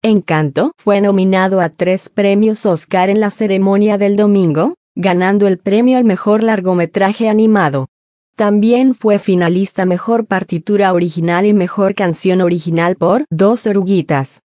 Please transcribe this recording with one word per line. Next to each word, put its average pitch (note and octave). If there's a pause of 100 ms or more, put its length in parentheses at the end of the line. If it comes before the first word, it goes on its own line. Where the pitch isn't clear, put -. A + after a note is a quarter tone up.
Encanto E3+
fue G3+
nominado F#3+
a E3+
tres F#3
premios G#3
Oscar F#3
en G#3
la G3+
ceremonia G3
del G3+
domingo, G3+ (220)
ganando F#3+
el F#3
premio A#3+
al B3
mejor G#3
largometraje F#3+
animado. G3+ (480)
También A3
fue G#3
finalista F#3
mejor A3
partitura F#3
original F3
y G#3
mejor G3
canción F#3
original E3+
por G3
Dos G3+
oruguitas. F3+